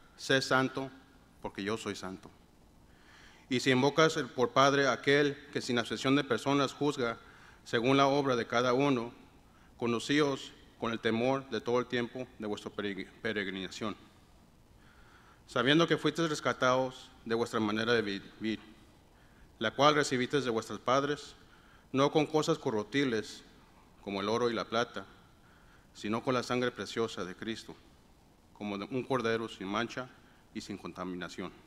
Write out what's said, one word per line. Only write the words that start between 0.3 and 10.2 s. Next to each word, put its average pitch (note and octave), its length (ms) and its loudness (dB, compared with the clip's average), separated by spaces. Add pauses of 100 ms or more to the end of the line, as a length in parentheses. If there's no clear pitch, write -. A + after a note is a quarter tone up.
santo, C3 500 0 (520)
porque G2+ 200 -8
yo G#2 140 -2
soy G#2 200 -6
santo". - 340 -12 (1200)
Y B2+ 100 0
si C3+ 100 4
invocas C#3+ 460 4
el, C3 140 -4
por B2 220 0
Padre C#3 360 4
aquel C#3 480 2 (160)
que D#3 80 -4
sin A#2+ 180 0
acepción A#2 380 0
de C#3+ 80 2
personas C3+ 480 0
juzga C3 460 -2 (440)
según B2+ 360 4
la C#3 80 6
obra C3+ 300 2
de A2 100 -2
cada B2 260 2
uno, B2+ 400 2 (640)
conocíos C3+ 760 0 (300)